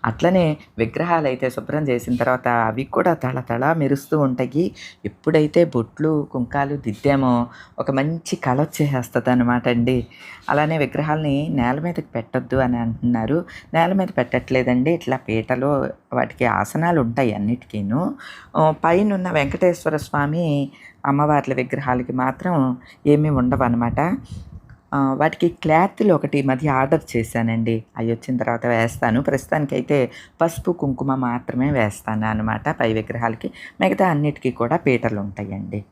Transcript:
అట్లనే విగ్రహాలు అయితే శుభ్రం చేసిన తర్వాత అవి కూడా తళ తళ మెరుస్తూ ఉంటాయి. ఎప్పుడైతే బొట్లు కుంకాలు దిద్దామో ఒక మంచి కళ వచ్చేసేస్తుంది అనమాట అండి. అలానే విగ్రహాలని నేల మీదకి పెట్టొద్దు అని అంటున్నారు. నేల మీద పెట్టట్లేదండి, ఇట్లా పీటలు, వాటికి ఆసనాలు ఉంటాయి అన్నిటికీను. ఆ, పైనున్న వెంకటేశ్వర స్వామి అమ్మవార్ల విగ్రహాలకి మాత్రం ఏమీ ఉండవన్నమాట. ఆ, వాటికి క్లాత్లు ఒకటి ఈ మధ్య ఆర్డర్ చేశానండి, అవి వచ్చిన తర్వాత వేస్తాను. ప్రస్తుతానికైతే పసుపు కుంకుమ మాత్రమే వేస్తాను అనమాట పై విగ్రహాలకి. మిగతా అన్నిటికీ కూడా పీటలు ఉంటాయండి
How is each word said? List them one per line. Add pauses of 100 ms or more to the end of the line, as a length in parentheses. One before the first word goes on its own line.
అట్లనే (200)
విగ్రహాలు
అయితే
శుభ్రం
చేసిన
తర్వాత
అవి
కూడా
తళ
తళ
మెరుస్తూ
ఉంటాయి. (300)
ఎప్పుడైతే
బొట్లు
కుంకాలు
దిద్దామో (320)
ఒక
మంచి
కళ
వచ్చేసేస్తుంది
అనమాట
అండి. (420)
అలానే
విగ్రహాలని
నేల
మీదకి
పెట్టొద్దు
అని
అంటున్నారు. (280)
నేల
మీద (100)
పెట్టట్లేదండి,
ఇట్లా
పీటలు, (240)
వాటికి
ఆసనాలు
ఉంటాయి
అన్నిటికీను. (420)
ఆ,
పైనున్న
వెంకటేశ్వర
స్వామి (340)
అమ్మవార్ల
విగ్రహాలకి
మాత్రం (300)
ఏమీ
ఉండవన్నమాట. (960)
ఆ,
వాటికి
క్లాత్లు
ఒకటి
ఈ
మధ్య
ఆర్డర్
చేశానండి, (140)
అవి
వచ్చిన
తర్వాత
వేస్తాను.
ప్రస్తుతానికైతే (300)
పసుపు
కుంకుమ
మాత్రమే
వేస్తాను
అనమాట
పై
విగ్రహాలకి. (300)
మిగతా
అన్నిటికీ
కూడా
పీటలు
ఉంటాయండి